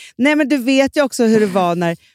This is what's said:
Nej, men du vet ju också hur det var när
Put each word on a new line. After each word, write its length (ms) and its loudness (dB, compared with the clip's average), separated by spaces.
Nej, 180 2
men 140 0
du 80 2
vet 400 0
ju 40 2
också 240 -2
hur 140 2
det 60 2
var 300 -2
när 220 -2